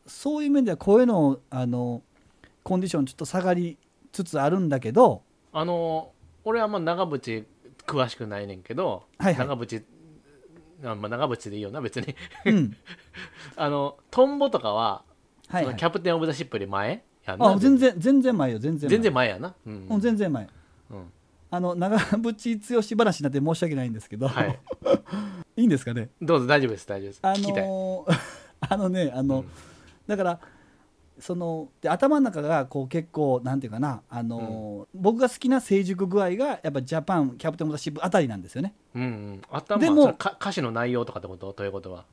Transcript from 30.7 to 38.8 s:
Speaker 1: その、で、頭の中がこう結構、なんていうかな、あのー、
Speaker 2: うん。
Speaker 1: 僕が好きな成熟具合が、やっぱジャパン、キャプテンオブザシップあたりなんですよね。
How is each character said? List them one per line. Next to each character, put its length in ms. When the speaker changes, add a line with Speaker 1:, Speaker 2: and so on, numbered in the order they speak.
Speaker 1:
そ 160
の、 360
で、 80
頭 280
の 40
中 220
が 240
こ 160
う 60
結 220
構、 320
な 140
ん 40
て 60
い 40
う 20
か 80
な、 300
あ 120
の 160
ー、 580
Speaker 2:
う 20
ん。 40
Speaker 1:
僕 160
が 120
好 80
き 100
な 140
成 200
熟 240
具 160
合 100
が、 300
や 60
っ 40
ぱ 100
ジ 120
ャ 60
パ 200
ン、 180
キ 80
ャ 60
プ 40
テ 80
ン 40
オ 20
ブ 20
ザ 60
シ 120
ッ 40
プ 100
あ 60
た 100
り 80
な 80
ん 60
で 80
す 60
よ 60
ね。 120